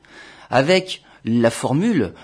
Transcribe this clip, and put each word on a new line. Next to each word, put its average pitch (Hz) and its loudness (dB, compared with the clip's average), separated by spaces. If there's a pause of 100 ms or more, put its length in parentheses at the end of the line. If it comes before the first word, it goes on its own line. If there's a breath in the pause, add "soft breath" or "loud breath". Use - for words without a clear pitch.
(500 loud breath)
Avec 170 0 (240 soft breath)
la 117 2
formule, 127 -2 (100)